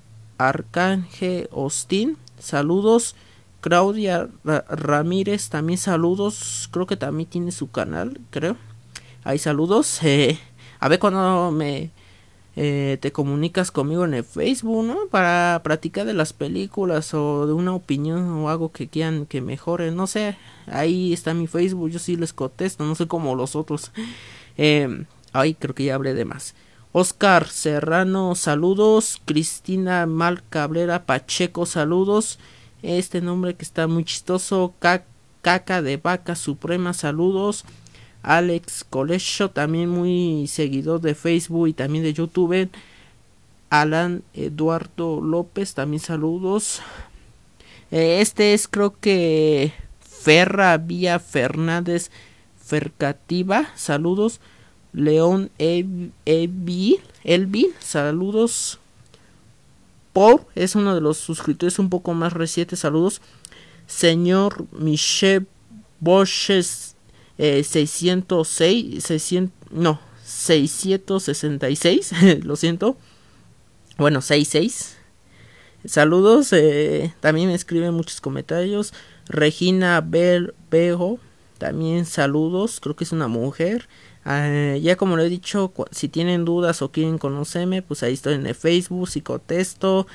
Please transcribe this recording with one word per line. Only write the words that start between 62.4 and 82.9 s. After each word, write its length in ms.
saludos. 420
Señor 880
Michel 760
Boches, 960
eh, 280
seiscientos 840
seis, 560
seiscientos, 680
no, 280
seiscientos 1000
sesenta 440
y 80
seis, 360
<laughs> 160
lo 100
siento. 420
Bueno, 240
seis 260
seis. 480
Saludos, 680
eh, 680
también 280
me 60
escriben 380
muchos 280
comentarios. 760
Regina 760
Bel-, 540
Bejo, 480
también 480
saludos, 720
creo 140